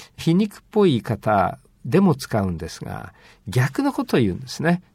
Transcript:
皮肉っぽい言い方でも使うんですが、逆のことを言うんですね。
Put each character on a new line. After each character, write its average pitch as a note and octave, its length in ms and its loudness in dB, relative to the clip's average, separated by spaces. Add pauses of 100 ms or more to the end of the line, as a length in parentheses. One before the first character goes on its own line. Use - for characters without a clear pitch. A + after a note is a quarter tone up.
(180)
皮 E3 180 2
肉 G#3 220 0
っ - 20 -20 (120)
ぽ G#3 160 4
い - 20 6
言 C3 80 2
い G2+ 60 -2
方 G2+ 540 0 (280)
で D3 160 2
も F3+ 140 4
使 - 260 -4
う F#2+ 100 0
ん E2+ 60 -4
で D#2 100 -8
す - 160 -14
が、 - 300 -12 (340)
逆 B2 340 0
の C#4 100 0
こ C#4 120 -4
と - 140 0
を - 20 4
言 G#2+ 120 2
う - 20 -2
ん G2+ 80 -10
で C3 60 -16
す - 140 -10
ね。 F3 220 0 (100)